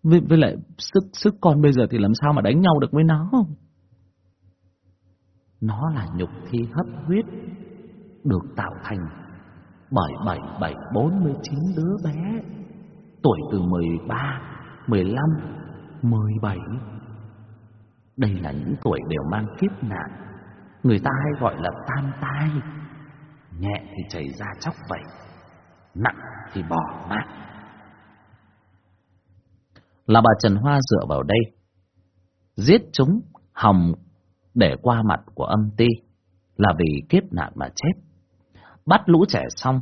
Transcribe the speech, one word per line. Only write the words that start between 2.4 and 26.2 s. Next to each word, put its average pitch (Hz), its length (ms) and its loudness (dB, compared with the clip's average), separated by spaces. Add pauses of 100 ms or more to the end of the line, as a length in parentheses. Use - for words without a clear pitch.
đánh 131 200 4
nhau 165 180 6
được 139 120 0
với 151 120 4
nó 160 280 4
không? 190 240 2 (2000)
Nó 110 320 -4
là 107 220 -6
nhục 90 140 -4 (200)
thi 120 100 -2 (140)
hấp - 320 -6
huyết, 196 200 0 (960)
được 90 180 0 (140)
tạo 85 160 -8 (120)
thành 101 160 -8 (920)
bởi 92 200 0 (140)
bảy 90 140 -4 (220)
bảy 80 140 -4 (180)
bốn 165 300 2
mươi 143 100 0 (100)
chín 139 160 -6 (180)
đứa 175 180 -2 (100)
bé, 180 360 -4 (840)
tuổi 107 160 4 (120)
từ 98 100 0
mười 87 260 0 (200)
ba, 131 340 -6 (460)
mười 101 160 2
lăm, 131 260 0 (720)
mười 107 400 2
bảy. 101 160 -4 (1600)
Đây 110 160 0
là 85 180 -6
những 73 320 -4
tuổi 80 160 0 (100)
đều 76 120 -2 (100)
mang 107 140 -2 (160)
kiếp 196 220 -2
nạn, 87 260 -8 (720)
người 110 160 4
ta 143 120 -2 (120)
hay 147 180 -4
gọi 110 200 0
là 87 80 -2 (180)
tam 139 240 -4 (100)
tai. 143 280 -4 (1120)
Nhẹ 98 260 -6
thì 117 240 -12
chảy 76 200 -8
ra 104 160 -12 (140)
chóc 160 140 -6 (160)
vậy, 80 120 -8 (960)
nặng 110 200 -2 (360)